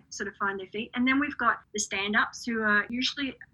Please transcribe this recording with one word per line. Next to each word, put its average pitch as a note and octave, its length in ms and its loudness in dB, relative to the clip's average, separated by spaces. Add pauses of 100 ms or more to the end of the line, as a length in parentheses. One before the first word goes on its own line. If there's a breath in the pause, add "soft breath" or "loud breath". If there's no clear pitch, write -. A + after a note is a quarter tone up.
sort G#3 180 -6
of G3 80 -8
find G3 240 -2
their F#3 80 -10
feet. A3 260 -8
And B3 140 2
then C4+ 120 4
we've D4 180 -2
got A#3 200 4 (160)
the G#3 60 -2
stand-ups G#3 680 0
who A3+ 160 -2
are G#3 280 4
usually, B3+ 460 -2 (180)